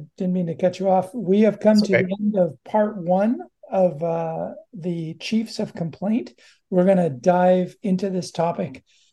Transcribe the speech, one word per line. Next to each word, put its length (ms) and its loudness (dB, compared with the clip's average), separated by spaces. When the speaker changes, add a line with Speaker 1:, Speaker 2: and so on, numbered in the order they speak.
Speaker 1:
didn't 160 -2
mean 140 -2
to 80 -6
cut 240 -2
you 100 -2
off. 260 0
We 260 2
have 180 4
come 200 6
Speaker 2:
It's 80 2
Speaker 1:
to 80 2
Speaker 2:
okay. 100 2
Speaker 1:
the 160 -4
end 160 0
of 260 0
part 340 0
one 420 0
of, 320 0
uh, 480 -4
the 420 -8
Chiefs 440 -4
of 140 -6
Complaint. 600 -4
We're 160 4
gonna 240 4
dive 720 2
into 300 -2
this 200 -6
topic, 520 -4